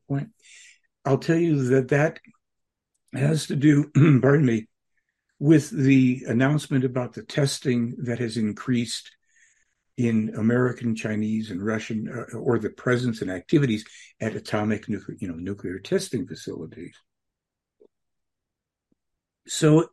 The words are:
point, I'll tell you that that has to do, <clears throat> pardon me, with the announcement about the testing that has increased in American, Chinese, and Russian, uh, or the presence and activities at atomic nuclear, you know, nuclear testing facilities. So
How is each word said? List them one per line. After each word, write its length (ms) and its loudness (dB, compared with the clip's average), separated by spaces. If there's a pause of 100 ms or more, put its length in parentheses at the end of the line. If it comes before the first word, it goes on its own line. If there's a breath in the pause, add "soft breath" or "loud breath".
point, 220 -6 (720 soft breath)
I'll 140 2
tell 200 0
you 320 2
that 180 4
that 320 0 (920)
has 340 0
to 80 -4
do, 360 4
<clears throat> 300 6
pardon 240 4
me, 220 0 (720)
with 320 4
the 560 4
announcement 580 0
about 280 -4
the 100 -14
testing 800 -2
that 160 -4
has 180 -4
increased 720 -4 (880)
in 380 0
American, 600 0
Chinese, 560 -4
and 140 -8
Russian, 440 -4
uh, 280 -12
or 220 0
the 100 -4
presence 520 -2
and 100 -6
activities 540 0 (340 loud breath)
at 160 -4
atomic 540 -4
nuclear, 300 -8
you 80 -10
know, 80 -8
nuclear 440 -10
testing 480 -6
facilities. 680 -14 (2500)
So 460 4